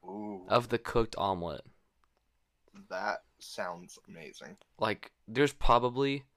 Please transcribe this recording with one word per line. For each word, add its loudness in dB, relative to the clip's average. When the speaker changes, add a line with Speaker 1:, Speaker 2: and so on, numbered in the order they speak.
Speaker 1:
Ooh. -10
Speaker 2:
of 2
the 0
cooked 0
omelet. -2
Speaker 1:
That -4
sounds -10
amazing. -16
Speaker 2:
Like, -2
there's 2
probably 4